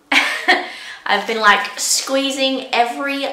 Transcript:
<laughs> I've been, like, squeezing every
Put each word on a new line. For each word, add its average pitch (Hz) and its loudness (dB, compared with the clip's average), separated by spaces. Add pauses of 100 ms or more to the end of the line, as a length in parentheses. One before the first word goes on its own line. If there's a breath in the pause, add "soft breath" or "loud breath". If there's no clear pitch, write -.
(120)
<laughs> - - (920 loud breath)
I've 202 0
been, 220 -2
like, 208 4
squeezing 269 0
every 277 0